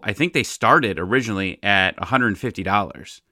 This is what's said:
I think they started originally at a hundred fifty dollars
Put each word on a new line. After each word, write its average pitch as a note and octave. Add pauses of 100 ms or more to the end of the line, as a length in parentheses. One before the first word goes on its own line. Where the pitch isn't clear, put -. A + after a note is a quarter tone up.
I G#2
think E3
they B2+
started A#2
originally G2
at F#2+
a G#2
hundred A#2+
fifty A2+
dollars F#2+ (120)